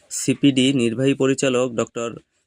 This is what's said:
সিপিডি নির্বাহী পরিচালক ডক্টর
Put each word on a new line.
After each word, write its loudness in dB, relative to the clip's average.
সিপিডি 2
নির্বাহী 0
পরিচালক 0
ডক্টর -6